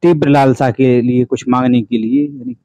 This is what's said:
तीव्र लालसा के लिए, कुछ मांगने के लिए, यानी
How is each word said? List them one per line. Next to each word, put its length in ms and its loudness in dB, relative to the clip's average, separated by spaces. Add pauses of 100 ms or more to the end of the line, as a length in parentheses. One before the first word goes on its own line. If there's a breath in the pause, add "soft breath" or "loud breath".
तीव्र 260 2
लालसा 420 2
के 320 2
लिए, 220 0
कुछ 240 -6
मांगने 340 0
के 160 -4
लिए, 400 -4
यानी 260 -12